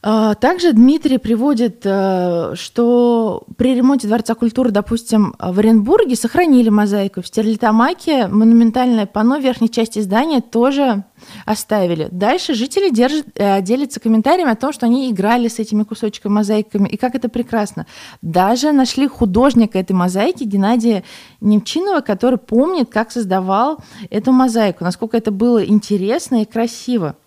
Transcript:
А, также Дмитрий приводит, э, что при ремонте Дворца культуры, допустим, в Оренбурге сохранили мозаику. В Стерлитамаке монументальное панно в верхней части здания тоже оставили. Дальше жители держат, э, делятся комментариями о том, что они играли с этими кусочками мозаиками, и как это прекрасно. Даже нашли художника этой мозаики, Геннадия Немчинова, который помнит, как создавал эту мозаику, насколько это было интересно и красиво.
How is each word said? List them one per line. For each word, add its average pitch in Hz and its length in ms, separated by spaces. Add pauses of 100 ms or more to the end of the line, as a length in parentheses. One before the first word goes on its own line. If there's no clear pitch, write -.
А, 214 300
также 339 380
Дмитрий 262 440
приводит, 233 680
э, 180 680
что 240 880 (100)
при 254 180
ремонте 254 320
Дворца 220 300
культуры, 240 340
допустим, 208 720
в 185 200
Оренбурге 226 580
сохранили 254 500
мозаику. 202 540
В - 60
Стерлитамаке 226 1000
монументальное 226 760
панно 240 340
в - 40
верхней 240 260
части 226 320
здания 233 400
тоже 247 640 (400)
оставили. 185 680
Дальше 233 420
жители 285 360
держат, 269 460
э, 196 260
делятся 247 400
комментариями 254 500
о 220 60
том, 285 160
что 240 140
они 262 220
играли 226 380
с 226 100
этими 214 260
кусочками 208 500
мозаиками, 208 560
и - 80
как 254 180
это 247 140
прекрасно. 220 560 (360)
Даже 208 520
нашли 269 340
художника 226 720
этой 190 140
мозаики, 190 500
Геннадия 214 640 (340)
Немчинова, 302 640
который 233 380
помнит, 285 500
как 226 200
создавал 196 680 (320)
эту 247 240
мозаику, 226 500
насколько 202 320
это 226 160
было 220 340
интересно 208 760
и 214 40
красиво. 226 680 (120)